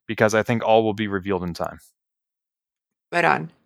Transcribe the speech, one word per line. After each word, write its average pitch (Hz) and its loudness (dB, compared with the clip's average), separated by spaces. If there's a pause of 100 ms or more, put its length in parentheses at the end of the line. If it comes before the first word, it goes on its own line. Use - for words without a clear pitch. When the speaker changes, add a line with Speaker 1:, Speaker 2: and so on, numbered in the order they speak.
Speaker 1:
because 107 2
I 107 2
think 117 -2
all 110 4
will 107 -2
be 107 -4
revealed 95 -4
in 87 -6
time. - -10 (1300)
Speaker 2:
Right 170 2
on. 160 0 (160)